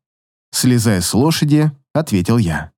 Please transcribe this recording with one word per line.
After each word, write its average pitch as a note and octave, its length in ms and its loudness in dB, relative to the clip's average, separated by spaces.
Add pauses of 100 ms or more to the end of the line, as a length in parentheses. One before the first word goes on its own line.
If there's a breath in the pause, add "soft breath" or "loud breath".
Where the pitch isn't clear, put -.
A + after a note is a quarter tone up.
(520)
слезая A#2 500 0
с - 120 -4
лошади, D3+ 580 2 (220)
ответил A2+ 440 0
я. D#2+ 400 -4